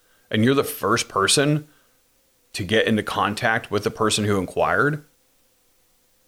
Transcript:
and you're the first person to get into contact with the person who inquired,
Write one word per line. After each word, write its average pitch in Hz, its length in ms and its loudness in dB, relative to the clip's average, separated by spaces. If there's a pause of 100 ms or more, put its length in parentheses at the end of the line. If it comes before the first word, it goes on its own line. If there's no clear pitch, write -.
(300)
and 107 140 2
you're 127 100 4
the 139 120 2
first - 420 -2
person 147 600 0 (840)
to - 120 -8
get 98 240 2
into 107 160 2
contact 107 680 -2
with 101 140 -2
the 110 60 -2
person 110 340 -2
who 104 120 2
inquired, 92 680 0 (1200)